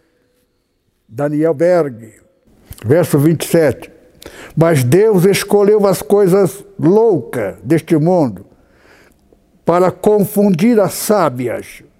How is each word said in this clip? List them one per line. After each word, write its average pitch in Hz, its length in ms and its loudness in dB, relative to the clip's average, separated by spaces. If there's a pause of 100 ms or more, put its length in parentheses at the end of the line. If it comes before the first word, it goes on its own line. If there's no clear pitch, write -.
(1080)
Daniel 147 460 -2
Berg, 143 680 -2 (640)
verso 156 340 0
vinte 147 240 0
e - 40 -12
sete. 156 440 0 (640)
"Mas 156 300 2
Deus 185 400 2
escolheu 202 600 2
as 190 160 0
coisas 196 640 0 (160)
loucas 160 800 0
deste 156 360 0
mundo 147 480 -2 (1200)
para 175 260 0
confundir 208 880 0
as 185 140 0
sábias. 123 920 -4 (160)